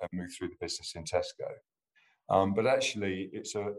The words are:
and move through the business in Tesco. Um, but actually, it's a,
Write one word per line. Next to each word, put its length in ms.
and 100
move 240
through 120
the 120
business 360
in 80
Tesco. 440
Um, 240
but 140
actually, 640
it's 220
a, 140